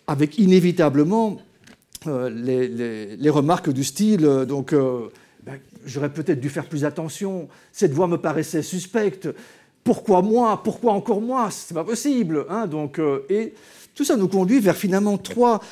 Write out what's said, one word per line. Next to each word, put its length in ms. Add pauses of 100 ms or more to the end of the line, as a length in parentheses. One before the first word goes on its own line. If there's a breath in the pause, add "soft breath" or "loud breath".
avec 320
inévitablement, 1040 (640)
euh, 240
les, 360
les, 480
les 140
remarques 400
du 140
style, 420
euh, 200
donc, 280
euh, « 360 (340 soft breath)
Ben, 160 (260)
j'aurais 240
peut-être 300
dû 100
faire 160
plus 180
attention, 640 (240 soft breath)
cette 220
voie 140
me 100
paraissait 460
suspecte, 640 (540 loud breath)
pourquoi 400
moi, 400
pourquoi 300
encore 280
moi ? 300
C'est 240
pas 80
possible, 680
hein, », 180
donc, 300
euh, 220 (100)
et 240 (400 loud breath)
tout 100
ça 120
nous 120
conduit 320
vers 160
finalement 440
trois, 420 (100)